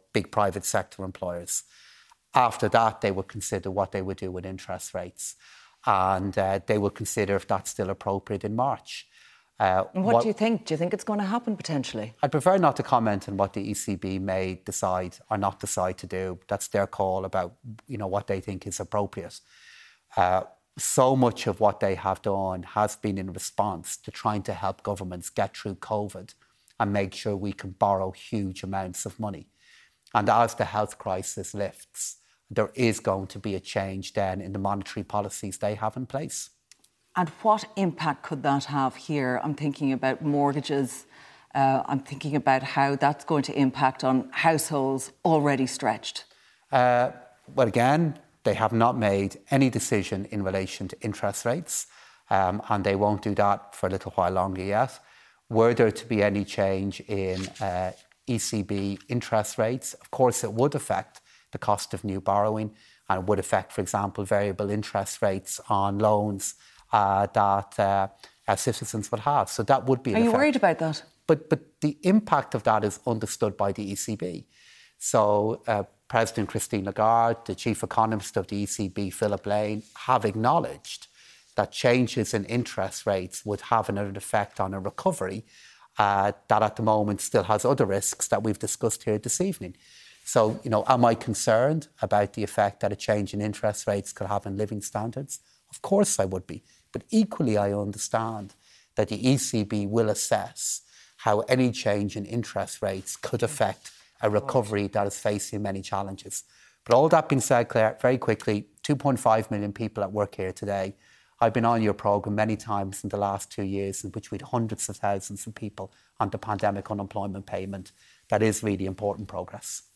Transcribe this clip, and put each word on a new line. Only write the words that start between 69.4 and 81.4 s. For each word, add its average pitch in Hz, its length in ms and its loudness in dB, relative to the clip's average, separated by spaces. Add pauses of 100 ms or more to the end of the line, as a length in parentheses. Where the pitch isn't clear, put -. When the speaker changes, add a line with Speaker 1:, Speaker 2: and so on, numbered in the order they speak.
Speaker 1:
So - 160 -4
that 135 220 4
would - 160 2
be - 80 -2
an 151 60 2
Speaker 2:
Are 220 40 4
you 233 80 4
Speaker 1:
effect. 226 100 4
Speaker 2:
worried 285 180 4
about 175 220 4
that? 160 240 -2 (240)
Speaker 1:
But, 156 220 2
but - 320 -4
the 151 220 0
impact 185 520 2
of 117 100 -4
that 107 200 4
is 101 220 -4
understood 107 500 -2
by 101 160 0
the 101 180 -6
E 101 40 -4
C 107 220 -6
B. 87 300 -8 (520)
So, 104 680 2
uh, 104 180 0 (220)
President 113 440 2
Christine 101 340 -2
Lagarde, 113 600 2
the 98 80 -6
chief - 280 -2
economist 113 540 0
of 95 100 -2
the 101 100 -6
E 101 100 -2
C 98 220 -4
B, 98 220 -4
Philip 101 360 -2
Lane, 107 360 0 (240)
have 123 180 4
acknowledged 113 840 -2 (480)